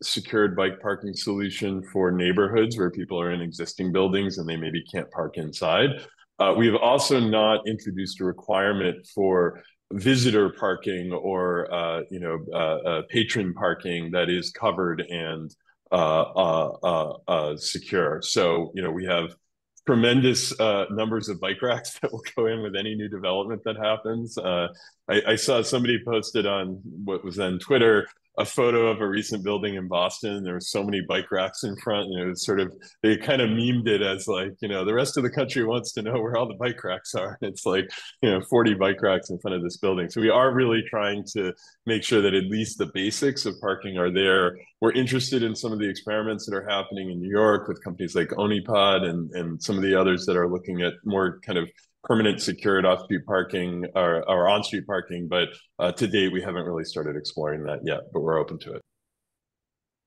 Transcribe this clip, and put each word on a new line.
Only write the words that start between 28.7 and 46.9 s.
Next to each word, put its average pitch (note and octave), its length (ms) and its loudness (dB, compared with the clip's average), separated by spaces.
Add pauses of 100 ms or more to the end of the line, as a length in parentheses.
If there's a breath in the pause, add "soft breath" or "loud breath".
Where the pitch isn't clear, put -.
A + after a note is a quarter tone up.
of A2 140 0
a G#2 60 0
recent G#2 360 -4
building G2+ 320 -2
in F#2 120 -6
Boston. F#2+ 560 -2
There F2+ 100 -4
were F2+ 80 -6
so G2+ 200 -4
many G2+ 200 -2
bike F#2 280 -4
racks F#2+ 340 -2
in G2+ 120 -4
front, G#2 340 -2
and F2+ 120 -4
it F2+ 40 -2
was F2+ 200 -4
sort G2 160 2
of, F2+ 120 -2 (300 loud breath)
they A2 140 6
kind C3+ 240 0
of A2+ 80 2
memed A#2 380 2
it G#2 140 4
as, F#2+ 260 -2
like, F#2+ 340 -2
you G#2+ 80 -4
know, F#2+ 160 -2
"The G#2+ 80 0
rest C3+ 240 0
of C3+ 60 0
the B2 60 2
country C3 360 0
wants A2+ 280 -2
to A#2 80 -6
know A2+ 200 -2
where A#2 160 -2
all A#2+ 100 0
the G#2+ 80 -10
bike A#2 280 -4
racks F#2 320 -6
are." G2 260 -4
And G#2 100 -4
it's - 140 -8
like, F#2+ 220 0 (340 loud breath)
you A#2 100 4
know, F#2+ 180 2
forty A#2 240 6
bike F#2+ 280 2
racks F#2+ 280 2
in F2+ 100 -6
front F#2+ 180 -4
of F2 60 -4
this F2 140 -6
building. F2+ 320 0
So A2+ 120 -4
we A2 80 4
are B2 240 6
really A#2+ 360 2
trying G#2 440 -2
to F#2 200 -2 (320 soft breath)
make A2+ 180 0
sure A2 180 4
that G2 120 4
at F#2+ 120 2
least G#2+ 320 -2
the F#2 160 -2
basics G#2+ 520 -2
of G2 140 -6
parking F#2+ 380 -4
are F2+ 140 2
there. F#2 460 4 (240 loud breath)
We're A2+ 120 4
interested B2+ 500 0
in A2 100 0
some A2 200 -6
of G#2+ 60 -4
the G#2 100 -2
experiments G#2+ 560 -4
that G2+ 100 -6
are G2 120 -6
happening G2 440 -4